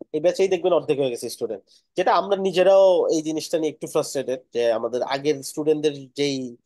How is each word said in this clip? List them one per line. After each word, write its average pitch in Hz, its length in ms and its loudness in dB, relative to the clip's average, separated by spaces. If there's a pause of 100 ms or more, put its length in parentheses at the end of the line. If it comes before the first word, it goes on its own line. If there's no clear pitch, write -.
(140)
এই 156 60 -4
ব্যাচেই 180 280 2
দেখবেন 180 260 0
অর্ধেক 143 260 0
হয়ে 135 100 0
গেছে 120 200 -8
স্টুডেন্ট, 110 340 -8 (320)
যেটা 185 180 2
আমরা 196 220 0
নিজেরাও 190 720 4
এই 160 140 0
জিনিসটা 156 380 -4
নিয়ে 160 120 -2
একটু - 160 -12
ফ্রাস্ট্রেটেড, 131 520 -4 (140)
যে 120 180 2
আমাদের 117 300 -2
আগের 139 420 -2
স্টুডেন্টদের 151 680 -2
যেই 135 540 -4